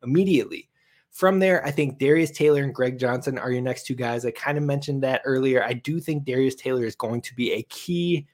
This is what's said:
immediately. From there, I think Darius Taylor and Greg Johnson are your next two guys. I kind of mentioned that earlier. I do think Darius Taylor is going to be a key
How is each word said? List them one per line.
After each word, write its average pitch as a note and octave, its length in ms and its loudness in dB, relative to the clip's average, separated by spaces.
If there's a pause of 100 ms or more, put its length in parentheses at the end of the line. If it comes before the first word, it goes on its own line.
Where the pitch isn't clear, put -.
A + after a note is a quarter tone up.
immediately. B2 680 2 (420)
From F#3+ 260 4
there, F#3 300 4
I D3 40 -2
think C#3+ 280 0
Darius D#3 320 4
Taylor D3 320 4
and C3 100 -4
Greg B2+ 240 -2
Johnson B2+ 400 -2
are B2+ 140 -4
your B2 100 0
next B2+ 240 -4
two C3 100 -6
guys. A#2+ 300 -4
I A#2 60 -2
kind D3 260 -4
of D3 60 0
mentioned C#3+ 400 -2
that C3 200 0
earlier. C3 400 2
I B2 100 -2
do D3 260 -6
think D3 260 -4
Darius C3 300 0
Taylor B2+ 300 -2
is A2 100 -6
going A#2+ 260 -4
to - 140 -14
be A#2+ 160 -2
a A2+ 120 -2
key F3 720 -2